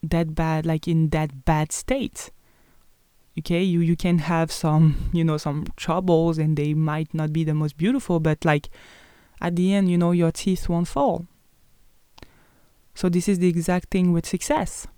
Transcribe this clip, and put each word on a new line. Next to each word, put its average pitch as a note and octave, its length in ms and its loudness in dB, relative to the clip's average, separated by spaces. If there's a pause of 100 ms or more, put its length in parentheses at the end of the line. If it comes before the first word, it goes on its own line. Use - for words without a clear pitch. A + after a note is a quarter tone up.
that E3 320 -2
bad, D#3+ 320 0
like, D#3+ 220 -2
in D#3+ 220 2
that D3 340 -4
bad D#3 300 0
state. - 580 -6 (1040)
Okay, E3+ 260 -2
you, F3 180 2
you E3+ 160 2
can F3 220 2
have E3 300 0
some, D#3 640 2
you E3 140 2
know, D#3 120 0
some D3 280 -4 (100)
troubles E3+ 640 2
and D#3 180 0
they D3 180 -2
might D#3 400 -2
not D#3 200 -4
be E3 100 0
the D#3 120 -2
most D3+ 200 -2
beautiful, F#3 460 0
but, D#3 240 0
like, D3 240 2 (720)
at F3 160 -2
the F#3 160 2
end, G3 180 2
you F3 60 2
know, F3 140 4
your E3+ 200 2
teeth - 380 -2
won't E3+ 180 0
fall. G#3+ 380 -2 (1700)
So F#3 140 0
this F3 180 0
is G3 120 2
the F3+ 80 2
exact F3 420 0
thing F3+ 240 2
with E3+ 140 0
success. - 580 -4 (120)